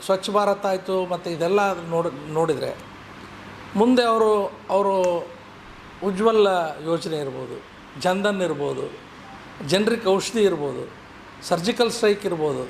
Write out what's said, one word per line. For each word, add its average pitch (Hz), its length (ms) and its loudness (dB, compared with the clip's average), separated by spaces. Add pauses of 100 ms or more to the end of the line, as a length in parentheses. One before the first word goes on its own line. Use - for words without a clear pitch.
ಸ್ವಚ್ಛ 190 260 0
ಭಾರತ್ 202 360 2
ಆಯಿತು, 185 400 0
ಮತ್ತು 175 240 -4
ಇದೆಲ್ಲ 175 580 2
ನೋಡ್-, 156 440 -2
ನೋಡಿದರೆ 151 440 0 (1000)
ಮುಂದೆ 240 260 6
ಅವರು, 220 440 4 (240)
ಅವರು 185 560 2 (760)
ಉಜ್ವಲ 208 420 4 (380)
ಯೋಜನೆ 160 320 -2
ಇರ್ಬೋದು, 131 460 -6 (380)
ಜನ್ಧನ್ 196 420 2
ಇರ್ಬೋದು, 143 500 -2 (760)
ಜನರಿಕ್ 208 400 2
ಔಷಧಿ 196 340 2
ಇರ್ಬೋದು, 143 480 0 (580)
ಸರ್ಜಿಕಲ್ 214 420 2
ಸ್ಟ್ರೈಕ್ 208 360 2
ಇರ್ಬೋದು 151 440 -2